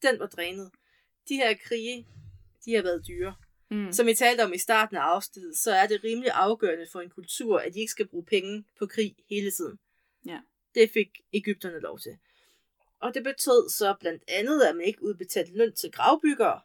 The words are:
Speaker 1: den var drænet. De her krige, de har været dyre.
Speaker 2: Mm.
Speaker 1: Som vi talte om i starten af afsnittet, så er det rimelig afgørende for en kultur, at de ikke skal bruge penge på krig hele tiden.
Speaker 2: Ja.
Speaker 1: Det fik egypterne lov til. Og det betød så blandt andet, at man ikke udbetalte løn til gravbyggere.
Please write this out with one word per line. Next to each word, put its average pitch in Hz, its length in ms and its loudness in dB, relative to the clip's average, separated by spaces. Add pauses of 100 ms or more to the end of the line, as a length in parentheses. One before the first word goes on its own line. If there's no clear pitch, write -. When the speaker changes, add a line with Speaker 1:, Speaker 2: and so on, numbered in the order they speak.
Speaker 1:
den 254 180 2
var 165 80 -4
drænet. 185 440 -8 (580)
De 277 60 -2
her 247 180 2 (120)
krige, 233 420 -6 (580)
de 226 80 -2
har 214 80 2
været 175 260 -4
dyre. 180 280 -8 (360)
Speaker 2:
Mm. 208 200 -4
Speaker 1:
Som 233 160 2
vi 226 60 4
talte 240 300 2
om 185 100 0
i 180 40 -6
starten 214 400 0
af 156 40 -2
afsnittet, 175 560 -4
så - 140 -2
er 190 160 4
det 202 160 -2
rimelig 233 280 -2
afgørende 185 600 0
for 180 100 -12
en 180 80 -14
kultur, 190 500 -2
at - 140 -4
de 190 60 -8
ikke 220 120 -6
skal 208 160 -4
bruge 170 180 -10
penge 202 400 -2 (140)
på 208 80 -2
krig 208 280 -4 (140)
hele 202 220 -4
tiden. 170 280 -8 (460)
Speaker 2:
Ja. 170 140 -14 (360)
Speaker 1:
Det 220 180 8
fik 214 140 0 (260)
egypterne 196 460 -6
lov - 200 -10
til. - 180 -16 (840)
Og - 140 -6
det 262 100 -6
betød 262 460 4
så 196 300 2
blandt 165 280 -6
andet, 233 340 2
at 165 140 6
man 170 100 -6
ikke 208 180 -2
udbetalte 180 540 -4
løn 226 160 4
til - 180 -6
gravbyggere. 285 720 4